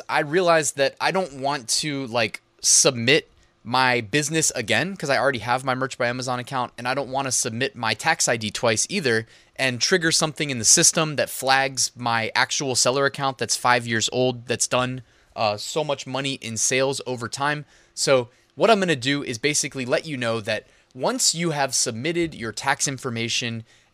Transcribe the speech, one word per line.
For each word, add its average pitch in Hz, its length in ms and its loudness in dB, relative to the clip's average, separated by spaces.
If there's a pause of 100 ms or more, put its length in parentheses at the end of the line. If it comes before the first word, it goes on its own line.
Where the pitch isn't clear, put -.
I 147 120 0
realized 160 580 2
that 135 240 2
I 151 100 2
don't 147 300 -4
want 135 260 -4 (140)
to, 139 260 -4
like, 113 320 0 (220)
submit 131 680 4 (360)
my 123 340 4
business 147 560 0
again 123 400 0
'cause 156 140 -4
I 131 80 4
already 123 220 2
have 123 260 -2
my 127 100 0
Merch 131 220 -4
by 120 100 0
Amazon 123 320 -4
account, 123 380 -6
and 123 100 -8
I 131 60 0
don't 131 180 -4
wanna 135 220 -2
submit 123 420 -2
my 110 180 0
tax 160 360 0
I 123 80 2
D 110 120 -4
twice 113 400 0
either 120 380 0 (300)
and 123 240 -2
trigger 165 320 2
something 156 360 -2
in 131 80 -4
the 110 60 -4
system 156 540 4
that 110 120 0
flags 131 680 0
my 117 360 -2
actual 131 420 0
seller 135 300 2
account 135 340 -2
that's - 180 -2
five 123 280 4
years 117 280 0
old, 123 340 0
that's 117 200 -2
done, 127 340 -2 (340)
uh, 107 220 0
so - 260 -4
much 143 240 -6
money 135 280 -4
in 113 200 -10
sales 131 500 0
over 120 220 -6
time. 147 380 -4 (280)
So 127 360 2 (260)
what 196 160 4
I'm 208 80 4
gonna 170 160 0
do 139 260 -2
is 120 160 -8
basically 143 480 -4
let 160 220 -2
you 143 100 -8
know 117 240 -2
that 107 240 -4 (300)
once 180 400 0
you 170 160 -2
have 139 240 -2
submitted 151 580 -2
your 110 180 -8
tax - 360 -2
information 117 760 -4 (300)